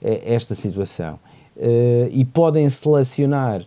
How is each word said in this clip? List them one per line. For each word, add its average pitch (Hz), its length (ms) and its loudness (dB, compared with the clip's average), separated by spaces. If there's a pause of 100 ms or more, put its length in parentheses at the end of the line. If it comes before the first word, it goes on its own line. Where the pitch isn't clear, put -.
eh, 110 240 -2
esta 113 300 -2
situação. 90 640 -6 (380)
Eh, 120 540 2
e 135 120 2
podem 151 460 2
selecionar, 139 960 0